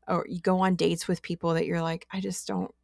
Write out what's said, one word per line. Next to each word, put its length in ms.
or 180
you 140
go 200
on 160
dates 300
with 160
people 320
that 120
you're 160
like, 280
"I 100
just 260
don't" 380